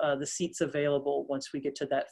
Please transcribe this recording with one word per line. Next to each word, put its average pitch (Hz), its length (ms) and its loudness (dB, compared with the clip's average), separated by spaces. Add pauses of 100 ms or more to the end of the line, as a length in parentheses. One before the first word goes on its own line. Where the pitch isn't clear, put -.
uh, 143 140 4
the 143 100 -4
seats - 360 -4
available 143 680 2
once 135 260 -4
we 147 60 -4
get 139 160 -4
to 147 100 -2
that 135 260 0